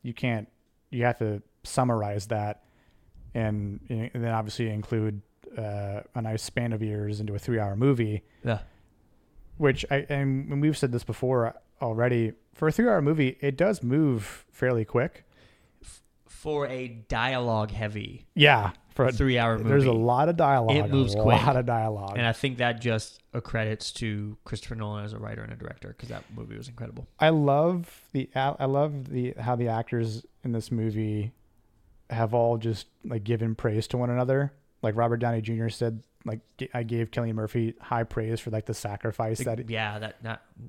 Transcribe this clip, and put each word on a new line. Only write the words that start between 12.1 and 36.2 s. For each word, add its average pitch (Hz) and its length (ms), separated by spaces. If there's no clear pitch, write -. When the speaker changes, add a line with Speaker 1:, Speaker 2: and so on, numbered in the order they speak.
Speaker 1:
for 156 140
a 156 40
three-hour 220 300
movie, 143 380
it 143 160
does 190 260
move 127 680
fairly 123 340
quick. 127 400
Speaker 2:
F-, - 200
for 147 400
a 127 200
dialogue 113 840
heavy 107 600
Speaker 1:
Yeah, 127 380
for - 180
a 131 60
Speaker 2:
three-hour 120 460
Speaker 1:
there's 117 260
a 131 40
Speaker 2:
movie, 117 100
Speaker 1:
lot 123 300
of 170 80
dialogue, 139 400
Speaker 2:
it 147 140
moves 131 240
Speaker 1:
a 104 60
Speaker 2:
quick. 110 240
Speaker 1:
lot 131 120
of 123 100
dialogue. 110 500
Speaker 2:
And 117 100
I 113 60
think 127 260
that 120 220
just 113 400
accredits 110 600
to 104 500
Christopher - 320
Nolan 104 280
as 104 80
a 107 60
writer 110 240
and 110 100
a 113 40
director, - 420
'cause 123 100
that 110 160
movie 110 220
was 117 120
incredible. 117 380
Speaker 1:
I 156 120
love 160 840
the, 135 220
I 135 300
love 139 460
the, 123 280
how 120 180
the 120 120
actors 113 560
in 123 100
this 113 200
movie 107 600
have 113 260
all 117 220
just, 113 300
like, 113 200
given 113 300
praise 110 340
to - 80
one 123 140
another. 131 420
Like, 107 140
Robert 117 220
Downey 117 240
Junior 113 280
said, 113 320